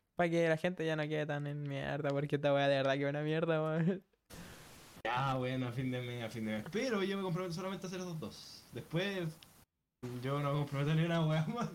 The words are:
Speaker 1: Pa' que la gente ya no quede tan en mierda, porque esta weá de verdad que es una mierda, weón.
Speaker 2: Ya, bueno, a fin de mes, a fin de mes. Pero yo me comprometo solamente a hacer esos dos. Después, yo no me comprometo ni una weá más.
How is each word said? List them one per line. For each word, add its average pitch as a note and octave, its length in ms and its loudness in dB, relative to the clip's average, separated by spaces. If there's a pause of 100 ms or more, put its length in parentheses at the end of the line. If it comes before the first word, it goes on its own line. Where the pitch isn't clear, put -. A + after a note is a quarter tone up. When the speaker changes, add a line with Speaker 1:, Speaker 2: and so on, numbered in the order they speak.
(200)
Speaker 1:
Pa' F3 80 4
que E3 220 4
la D#3+ 80 6
gente F3+ 280 0
ya D#3+ 120 0
no D3+ 60 0
quede D3+ 220 0
tan D3 220 -2
en D3 160 -4
mierda, C#3+ 460 -2
porque C#3+ 260 2
esta C#3+ 180 4
weá C#3 140 6
de C#3 80 6
verdad C3+ 200 4
que C#3 80 0
es C#3 60 2
una C#3+ 120 -2
mierda, D#3 420 2
weón. D#3+ 400 2 (1040)
Speaker 2:
Ya, C3 300 2
bueno, B2+ 340 0
a - 20 -6
fin C3 200 -2
de B2+ 100 -2
mes, B2 240 -6
a G#2+ 40 -4
fin A2+ 140 -4
de A2 140 0
mes. G#2+ 160 -4
Pero A3 300 0
yo F#3+ 120 0
me G3 80 -2
comprometo F3+ 300 -2
solamente F#3+ 320 -6
a - 20 -6
hacer F3+ 140 -6
esos F3 180 -6
dos. - 540 -12
Después, F3 560 -2 (920)
yo C#3 200 0
no C#3+ 100 0
me C#3+ 80 0
comprometo C#3+ 340 0
ni D#3+ 120 4
una E3+ 200 2
weá D#3 220 2
más. A3+ 280 -2